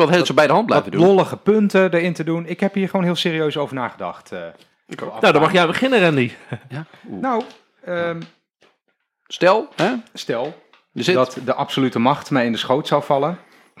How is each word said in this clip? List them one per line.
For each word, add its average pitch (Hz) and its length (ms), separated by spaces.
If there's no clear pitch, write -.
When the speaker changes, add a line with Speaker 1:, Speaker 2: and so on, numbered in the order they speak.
Speaker 1:
wel 156 40
heel 175 100
Speaker 2:
Wat, 165 100
Speaker 1:
zo 156 60
bij 151 140
de 143 60
hand 214 120
blijven 147 260
Speaker 2:
wat - 80
Speaker 1:
doen. 170 100
Speaker 2:
lollige 185 280
punten 196 560
erin 170 200
te 165 100
doen. 165 220
Ik 175 140
heb 196 140
hier 190 160
gewoon 185 160
heel 175 100
serieus 156 420
over 135 180
nagedacht, 101 560
eh, 95 80
Speaker 1:
Ik 85 60
ook. 82 60
Speaker 2:
afgelopen 107 300
Speaker 3:
Nou, 190 120
dan 147 80
mag 160 120
jij 175 140
beginnen, 254 340
Randy. 139 300
Speaker 1:
Ja? 151 160
Oeh. 202 120
Speaker 2:
Nou, 247 220
ehm, 170 380
Speaker 1:
Stel, 202 480
hè? 196 180
Speaker 2:
stel 123 320
Speaker 1:
Er 123 100
zit 180 120
Speaker 2:
dat 127 300
de 127 80
absolute 131 460
macht 123 320
mij 127 140
in 120 60
de 110 60
schoot 143 300
zou 143 160
vallen. 147 340